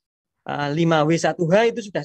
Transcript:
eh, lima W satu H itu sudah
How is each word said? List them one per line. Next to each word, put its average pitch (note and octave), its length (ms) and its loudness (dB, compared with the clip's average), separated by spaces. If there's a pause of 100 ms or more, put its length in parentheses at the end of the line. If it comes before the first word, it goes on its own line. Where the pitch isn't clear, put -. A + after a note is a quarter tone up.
(480)
eh, C#3+ 240 -4
lima E3 320 2
W D#3+ 160 2
satu E3+ 320 -2
H A3+ 160 4
itu A3+ 240 -8
sudah D#3+ 120 -4